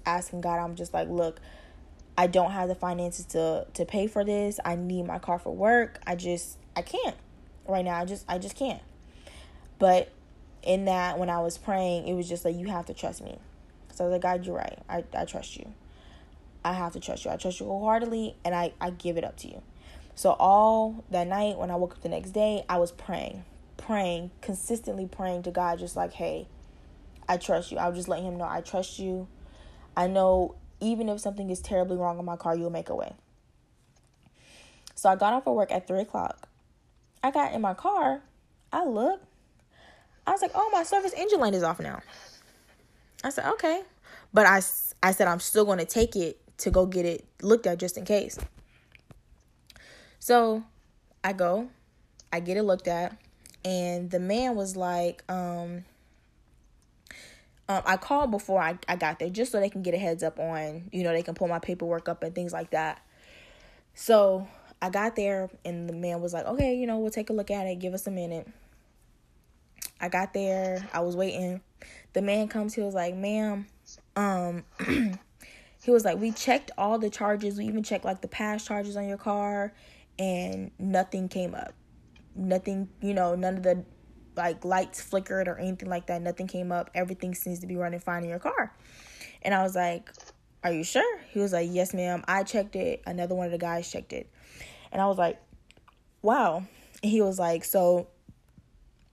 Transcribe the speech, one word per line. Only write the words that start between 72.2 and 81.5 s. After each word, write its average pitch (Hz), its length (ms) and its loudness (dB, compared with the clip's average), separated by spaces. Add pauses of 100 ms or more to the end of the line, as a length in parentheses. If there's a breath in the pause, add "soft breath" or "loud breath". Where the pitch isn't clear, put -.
man 208 260 2
comes. 214 260 -4
He 226 80 -4
was 202 120 -2
like, 180 220 0
"Ma'am," 202 520 -2 (480)
um, 180 480 0 (160)
<clears throat> 214 400 0 (640 loud breath)
he 240 80 4
was 226 140 8
like, 180 120 2
"We 220 140 -2
checked 262 460 0
all 208 200 2
the 220 120 -2
charges. 208 480 -2
We 214 80 -4
even 214 180 -2
checked, 208 220 -4
like, 190 160 -4
the 196 80 -10
past 214 380 -4
charges 202 280 -4
on 202 120 -4
your 202 100 -6
car, 202 560 -2 (440 loud breath)
and 185 640 -4
nothing 185 480 0
came 180 260 -4